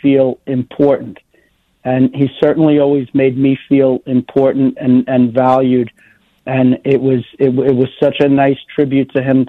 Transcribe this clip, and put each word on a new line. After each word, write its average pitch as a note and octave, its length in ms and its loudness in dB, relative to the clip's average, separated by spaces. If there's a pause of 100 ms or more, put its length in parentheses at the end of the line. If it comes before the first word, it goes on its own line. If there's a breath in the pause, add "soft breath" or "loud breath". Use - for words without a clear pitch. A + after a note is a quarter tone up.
feel C3+ 460 0
important. C3 720 -2 (640)
And B2+ 300 0
he C#3 140 -2 (140)
certainly D3+ 380 2
always C#3 340 0
made C3+ 240 0
me C3+ 200 0 (120)
feel C3+ 360 2
important C3 760 0
and, B2+ 280 0
and B2 260 0
valued. B2+ 560 0 (560 soft breath)
And C3 380 0
it C3+ 160 0
was, C3 240 0 (160)
it, C#3+ 80 2 (100)
it C3+ 180 0
was B2+ 120 0 (140)
such C#3+ 180 0
a C#3+ 80 2
nice C#3 300 2 (180)
tribute C3+ 380 -2
to C3 100 -2
him C3 260 0